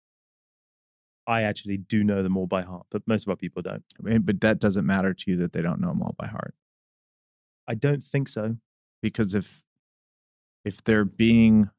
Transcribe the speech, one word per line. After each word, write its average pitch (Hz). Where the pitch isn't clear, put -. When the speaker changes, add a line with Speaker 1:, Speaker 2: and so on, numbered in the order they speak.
Speaker 1:
I 113
actually 101
do 104
know 101
them 95
all 92
by 92
heart, 90
but 107
most 107
of 101
our 90
people 90
don't. -
Speaker 2:
I -
mean, 110
but 95
that 110
doesn't 98
matter 95
to -
you 90
that 87
they 82
don't 85
know 87
them -
all -
by -
heart. -
Speaker 1:
I 117
don't 139
think 139
so. 110
Speaker 2:
Because 104
if, -
if 98
they're 107
being 113